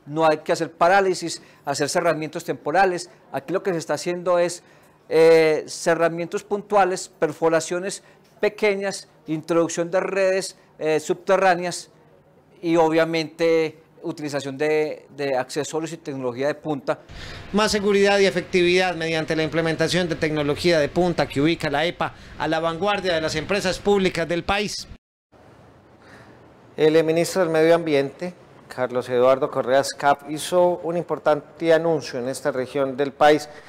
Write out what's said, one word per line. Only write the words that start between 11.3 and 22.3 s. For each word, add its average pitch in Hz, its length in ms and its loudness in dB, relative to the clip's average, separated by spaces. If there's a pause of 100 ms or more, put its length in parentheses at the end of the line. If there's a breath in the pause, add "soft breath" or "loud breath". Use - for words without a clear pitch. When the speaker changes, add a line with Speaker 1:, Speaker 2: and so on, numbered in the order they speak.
Speaker 1:
y 165 140 0
obviamente 160 1040 2 (240)
utilización 143 540 -8
de, 151 580 -2
de 139 220 -4
accesorios 151 560 -6
y 160 40 -14
tecnología 135 500 -6
de 147 80 -2
punta. 151 440 -6 (540 loud breath)
Speaker 2:
Más 208 180 2
seguridad 202 480 2
y 196 60 6
efectividad 180 720 2
mediante 160 400 -2
la 160 80 0
implementación 160 640 0
de 156 80 -4
tecnología 151 640 0
de 143 100 2
punta 170 380 0
que 139 140 -2
ubica 160 280 0
la 143 160 0
epa 170 280 -4 (240 loud breath)